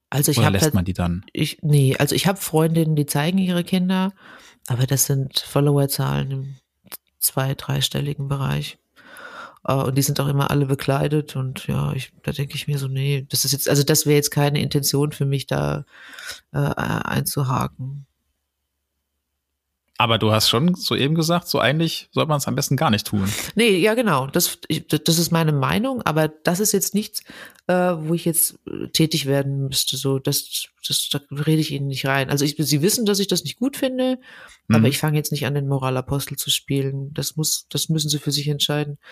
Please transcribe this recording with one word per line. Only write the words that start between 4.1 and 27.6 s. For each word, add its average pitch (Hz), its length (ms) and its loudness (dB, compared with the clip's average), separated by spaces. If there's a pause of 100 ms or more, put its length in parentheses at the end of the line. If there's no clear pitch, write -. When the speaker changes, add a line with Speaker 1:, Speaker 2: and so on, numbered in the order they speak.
Speaker 1:
aber 127 220 0
das 135 180 2
sind 135 320 -2
Followerzahlen 143 960 2
im 135 240 -8 (640)
zwei-, 135 340 -2
dreistelligen 139 720 -4
Bereich. 139 520 -4 (840)
Äh, - 80 0
und 135 220 0
die 139 60 4
sind 139 200 0
auch 139 80 0
immer 139 220 2
alle 143 160 2
bekleidet 147 680 0
und 131 320 -6
ja, 143 260 -2
ich, 131 180 -8 (120)
da 143 80 -4
denk 143 240 -6
ich - 120 -8
mir 147 120 -2
so, 135 80 -4
nee, 135 420 -2
das - 160 -2
ist 127 60 0
jetzt, 139 180 -2
also 143 140 4
das 151 240 2
wär 147 80 6
jetzt 147 160 2
keine 143 300 2
Intention 143 500 0
für 143 140 -2
mich, 139 220 -2
da, 147 360 -2 (720)
äh, 143 40 -6
einzuhaken. 139 1500 -2 (2000)
Speaker 2:
Aber 113 160 4
du 107 140 2
hast 110 160 4
schon 170 280 4
soeben 135 380 0
gesagt, 165 360 0
so - 100 0
eigentlich 156 540 0
sollte 135 160 2
man's 147 180 0
am 123 80 -2
besten 135 220 0
gar 156 120 2
nicht 104 160 2
tun. 98 220 0 (280)
Speaker 1:
Nee, 202 240 4
ja 214 160 4
genau, 165 320 2
das, - 320 -2 (100)
ich, 160 180 -4
das 160 320 2
ist 160 120 0
meine 165 200 2
Meinung, 190 520 0
aber 156 260 2
das 175 320 -2
ist 214 100 0
jetzt - 240 0
nichts, - 260 -4 (460)